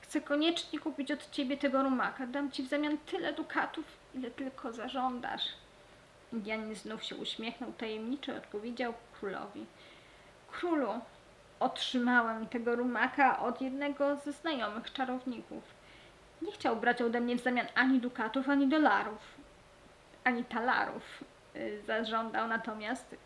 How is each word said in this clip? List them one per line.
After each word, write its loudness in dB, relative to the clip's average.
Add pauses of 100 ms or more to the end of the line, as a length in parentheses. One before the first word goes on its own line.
Chcę -2
koniecznie 0
kupić -4
od -4
ciebie 0
tego 2
rumaka. 0
Dam -2
ci -6
w -6
zamian 0
tyle -2
dukatów, -2 (300)
ile -6
tylko -8
zażądasz". -4 (880)
Indianin -4
znów -10
się -6
uśmiechnął -6
tajemniczo -6
i -4
odpowiedział -6 (260)
królowi: -8 (840)
"Królu, 0 (600)
otrzymałem 4
tego 0
rumaka 6
od 0
jednego 0
ze -6
znajomych -4
czarowników. -4 (800)
Nie -6
chciał 2
brać 2
ode 2
mnie 2
w -2
zamian 2
ani 6
dukatów, -2
ani 6
dolarów, 4 (880)
ani 2
talarów. 0 (320)
Y, -6
zażądał 0
natomiast -4